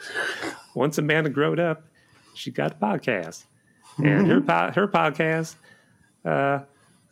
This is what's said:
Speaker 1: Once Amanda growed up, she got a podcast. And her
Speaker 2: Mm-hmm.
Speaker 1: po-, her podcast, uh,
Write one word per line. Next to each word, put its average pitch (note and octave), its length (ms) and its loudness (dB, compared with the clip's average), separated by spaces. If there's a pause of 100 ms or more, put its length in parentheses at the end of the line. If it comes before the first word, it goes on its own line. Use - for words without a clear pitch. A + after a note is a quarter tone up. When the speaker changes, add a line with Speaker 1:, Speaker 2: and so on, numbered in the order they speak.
(760)
Speaker 1:
Once D3 220 0
Amanda D#3 320 0
growed D3+ 300 0
up, E3 240 -2 (520)
she - 160 -10
got C#3+ 200 -2
a - 40 -18
podcast. A2+ 680 -4 (540)
And D3+ 300 4
her D#3+ 120 6
Speaker 2:
Mm-hmm. - 80 0
Speaker 1:
po-, E3+ 320 2
her G3+ 80 2
podcast, D#3+ 680 0 (680)
uh, C#3 360 2 (520)